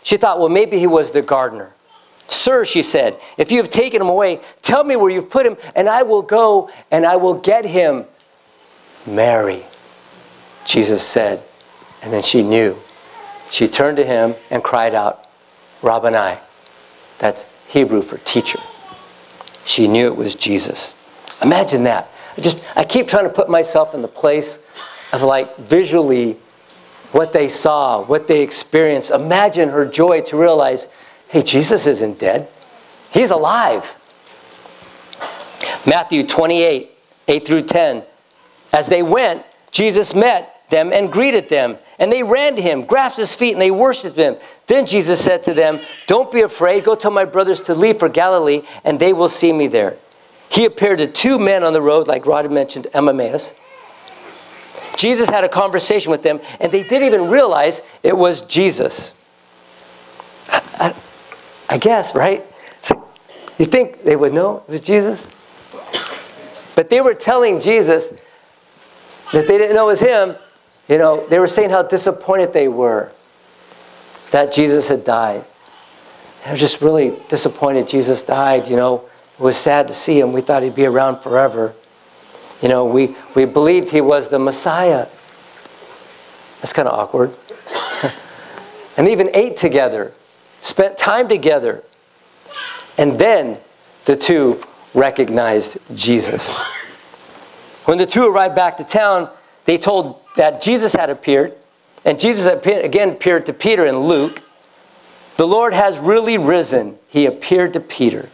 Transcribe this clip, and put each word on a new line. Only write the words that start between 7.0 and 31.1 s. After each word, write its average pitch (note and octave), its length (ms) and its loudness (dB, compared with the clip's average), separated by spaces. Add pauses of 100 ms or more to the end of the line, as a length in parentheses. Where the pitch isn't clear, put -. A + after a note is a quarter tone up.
I F3+ 100 2
will F3+ 180 2
get G#3 320 0
him." D#3+ 400 0 (1000)
"Mary," G#2+ 580 0 (1000)
Jesus G#2+ 420 0
said, G#2+ 360 -2 (600)
and A2 100 -8
then G#2 100 -2
she A#2+ 200 2
knew. G#2 340 0 (760)
She - 160 0
turned C#3+ 300 0
to C#3+ 80 2
him A#2 300 0 (160)
and B2 120 -4
cried A2+ 320 -2
out, G#2 300 -2 (580)
"Rabboni." A2+ 560 0 (800)
That's - 280 -4 (200)
Hebrew A2 360 0
for - 160 -12
teacher. - 420 -4 (1040)
She G#2+ 240 2
knew A#2 180 2
it A#2 100 -2
was G#2+ 180 -4
Jesus. - 600 -2 (480)
Imagine D#3 420 0
that. A2+ 240 -2 (280)
I - 40 -12
just, E3+ 180 -2 (180)
I - 80 0
keep B3 240 -2
trying G3+ 160 2
to F3+ 60 -4
put - 180 -2
myself E3 460 0
in C3 80 -8
the A2+ 60 -10
place D3 500 -2 (540)
of, C3 100 -2
like, C3+ 340 0
visually C#3 800 0 (760)
what D#3+ 200 2
they D3 160 0
saw, C#3 540 0
what D3+ 260 -2
they D3+ 140 4
experienced. D3+ 680 0
Imagine D#3+ 600 0
her C#3+ 140 0
joy D#3+ 380 2
to - 140 -8
realize, D3+ 520 2 (400)